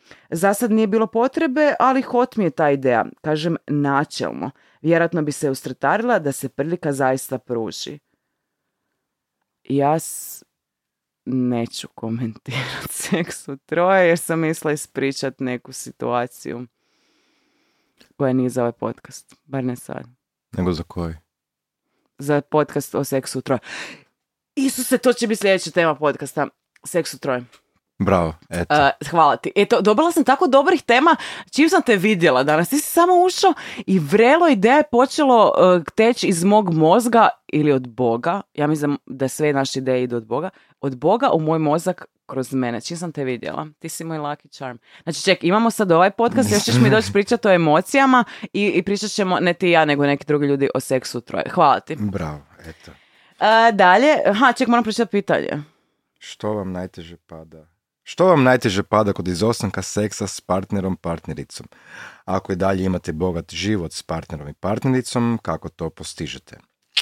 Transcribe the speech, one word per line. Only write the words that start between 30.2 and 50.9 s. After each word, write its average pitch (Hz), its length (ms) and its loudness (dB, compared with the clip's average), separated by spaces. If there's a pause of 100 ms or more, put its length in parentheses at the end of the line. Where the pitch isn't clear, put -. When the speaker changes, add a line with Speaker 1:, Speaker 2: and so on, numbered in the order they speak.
Speaker 1:
tako 277 220 2
dobrih 277 360 4
tema 269 340 4 (340)
čim 311 180 4
sam 339 140 4
te 226 140 2
vidjela 165 480 4
danas. 156 240 2
Ti 277 80 -2
si 302 80 -2
samo 349 320 2
ušao 359 380 2 (240)
i 190 200 0
vrelo 233 500 4
ideja 233 280 4
je 302 80 4
počelo, 247 680 4 (260)
e, 156 120 -6
teći 233 360 2
iz 170 180 0
mog 202 260 4
mozga 202 580 4 (200)
ili 151 240 2
od 127 160 -2
Boga. 120 520 -2 (140)
Ja 147 120 -2
mislim 147 400 -2
da 131 220 -6
sve 151 240 -2
naše 135 260 -2
ideje 131 240 -2
idu 123 140 -4
od 113 100 -8
Boga. 143 240 -6 (300)
Od 135 160 -6
Boga 202 340 0
u 165 100 2
moj 160 180 -2
mozak 151 480 -2 (200)
kroz 127 260 -8
mene. 120 280 -4
Čim 170 160 -12
sam 165 160 -10
te 143 120 -8
vidjela. 127 420 -8 (120)
Ti 165 100 -14
si - 160 -12
moj 160 140 -8
lucky 147 320 -10
charm. 127 260 -14 (260)
Znači, - 200 -8
ček, 190 220 0
imamo 220 260 2
sad 196 220 0
ovaj 175 180 6
podcast, 233 420 0
još 202 120 2
ćeš - 120 0
mi - 140 6
doći 220 220 2
pričat 208 340 0
o 202 40 4
emocijama 190 720 4 (180)
i, 202 240 -2
i 180 160 0
pričat 202 280 -4
ćemo, 185 300 0
ne 175 140 2
ti 180 140 0
i - 20 4
ja, 160 140 6
nego 143 220 2
neki 143 200 0
drugi 147 200 0
ljudi 139 280 2
o 131 60 0
seksu 131 380 -4